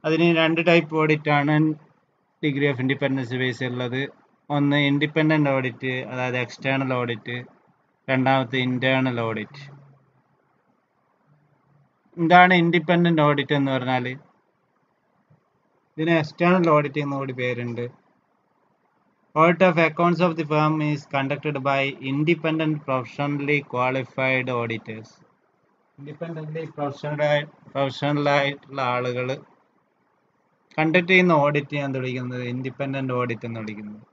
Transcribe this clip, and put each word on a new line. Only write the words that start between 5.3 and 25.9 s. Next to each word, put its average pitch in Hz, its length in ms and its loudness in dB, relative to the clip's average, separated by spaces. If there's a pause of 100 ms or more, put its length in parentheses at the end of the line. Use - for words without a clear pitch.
ഓഡിറ്റ്, 131 360 -2
അതായത് 127 500 -4
external 131 580 -4
audit. 120 500 -6 (680)
രണ്ടാമത്തെ 131 460 2
internal 127 640 0
audit. 110 500 -8 (2500)
എന്താണ് 180 360 8
ഇൻഡിപെൻഡന്റ് 170 680 4
ഓഡിറ്റ് 143 320 2
എന്ന് 139 180 0
പറഞ്ഞാൽ? 127 460 -2 (1800)
ഇതിന് 160 140 -2
external 170 600 2
ഓഡിറ്റ് 147 300 2
എന്നുകൂടി 139 320 -6
പേരുണ്ട്. 120 560 -6 (1500)
Audit 175 340 6
of 156 60 0
accounts 170 440 2
of 175 80 2
the 160 140 -6
firm 151 380 0
is 147 160 -2
conducted 139 600 -4
by 135 540 -2
independent 156 640 0
professionally 143 840 -4
qualified 131 920 -2
auditors. 113 580 -6 (920)